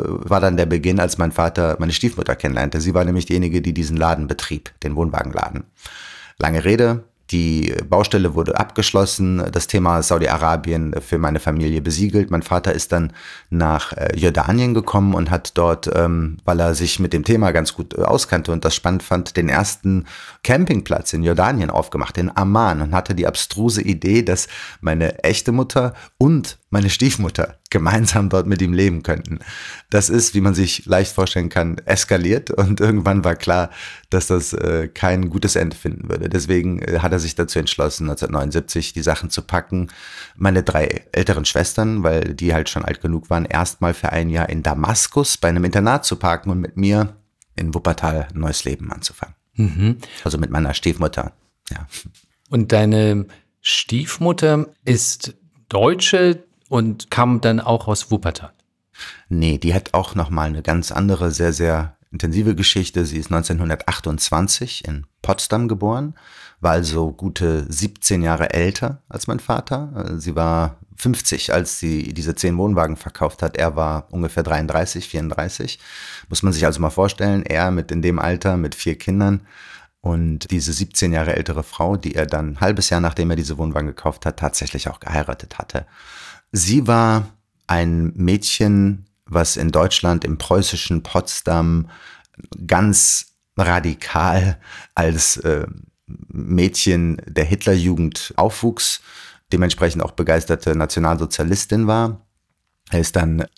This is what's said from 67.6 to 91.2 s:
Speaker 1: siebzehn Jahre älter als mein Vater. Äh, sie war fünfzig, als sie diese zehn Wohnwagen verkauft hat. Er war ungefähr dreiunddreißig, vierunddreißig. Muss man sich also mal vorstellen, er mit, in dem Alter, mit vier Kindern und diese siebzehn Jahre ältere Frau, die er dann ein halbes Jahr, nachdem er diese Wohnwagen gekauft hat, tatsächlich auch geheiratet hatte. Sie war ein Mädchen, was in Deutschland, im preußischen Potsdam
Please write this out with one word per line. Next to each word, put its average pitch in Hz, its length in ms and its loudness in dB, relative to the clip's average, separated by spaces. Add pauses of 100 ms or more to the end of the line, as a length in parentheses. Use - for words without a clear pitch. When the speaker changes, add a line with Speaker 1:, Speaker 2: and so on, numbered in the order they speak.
Speaker 1:
siebzehn 95 500 -2
Jahre 82 300 0
älter 98 580 -2
als - 180 -10
mein 113 120 -4
Vater. 135 560 -4
Äh, 85 240 -8
sie 80 160 -6
war 82 420 0 (180)
fünfzig, - 580 -2
als 85 260 0
sie 78 340 -4
diese 82 220 -4
zehn 87 220 0
Wohnwagen 87 400 0
verkauft - 440 -6
hat. 80 160 -2
Er 82 180 0
war 78 360 -2
ungefähr 85 320 -2
dreiunddreißig, 80 640 -2
vierunddreißig. 78 720 -6 (500)
Muss - 140 -2
man 95 100 4
sich 78 120 2
also 78 160 0
mal 80 80 2
vorstellen, 98 540 0
er 87 280 0
mit, 85 200 -2
in 85 100 -2
dem 87 180 2
Alter, 90 380 0
mit 80 180 -2
vier 82 200 -4
Kindern 98 460 0 (600)
und 82 500 -2
diese 82 220 -2
siebzehn 85 400 -2
Jahre 80 220 0
ältere 80 280 -4
Frau, 87 320 -2
die 78 200 -6
er 78 100 0
dann 76 280 -4
ein 71 80 -10
halbes 98 280 2
Jahr, 85 120 2
nachdem 85 300 0
er 85 40 0
diese 78 220 -4
Wohnwagen 76 300 -2
gekauft - 380 -6
hat, 78 120 -4
tatsächlich - 500 -4
auch - 120 -10
geheiratet - 580 -6
hatte. - 280 -8 (640)
Sie 104 360 2
war 113 420 4 (380)
ein 85 480 2
Mädchen, 98 920 2 (200)
was 85 300 0
in 80 140 -2
Deutschland, 85 560 2
im 80 140 -4
preußischen 90 640 0
Potsdam 82 880 0 (720)